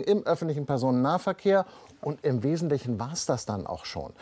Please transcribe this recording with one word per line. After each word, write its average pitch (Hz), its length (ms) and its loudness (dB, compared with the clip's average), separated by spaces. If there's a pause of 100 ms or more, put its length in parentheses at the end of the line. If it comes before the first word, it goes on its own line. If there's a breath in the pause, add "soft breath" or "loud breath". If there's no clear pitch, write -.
im 208 200 2
öffentlichen 156 420 0
Personennahverkehr. 147 1000 2 (340 loud breath)
Und - 240 -6
im 127 200 2
Wesentlichen 143 560 0
war's 139 260 -6
das 127 180 0
dann 101 220 -4
auch - 180 -8
schon, 69 380 -8